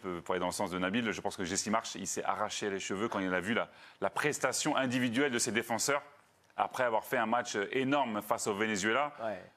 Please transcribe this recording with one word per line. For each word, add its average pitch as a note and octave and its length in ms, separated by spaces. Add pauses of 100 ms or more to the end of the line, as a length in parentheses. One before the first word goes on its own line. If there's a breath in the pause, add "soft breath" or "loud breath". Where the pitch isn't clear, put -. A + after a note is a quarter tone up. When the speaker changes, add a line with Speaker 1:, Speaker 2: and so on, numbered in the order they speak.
Speaker 1:
euh, F2 160
pour F#2 140
aller F2+ 60
dans F2+ 60
le F2+ 60
sens F#2 200
de F#2 80
Nabil, G2+ 320
je E2 80
pense - 160
que G2 80
Jesse F2+ 240
Marsch, A2 260
il F#2 140
s'est - 160
arraché G2+ 440
les G2 120
cheveux G#2 280
quand G#2 120
il F#2 120
a F#2 60
vu F#2+ 160
la, F#2 140 (320 loud breath)
la G2 100
prestation - 680
individuelle B2+ 540
de A#2+ 80
ses A#2 140
défenseurs A#2 500 (540)
après G2+ 260
avoir A2+ 220
fait - 120
un A#2 100
match A#2+ 300 (140)
énorme B2+ 520
face A#2 260
au G#2+ 60
Venezuela. A2 580 (100)
Speaker 2:
Ouais. G#2 180 (160)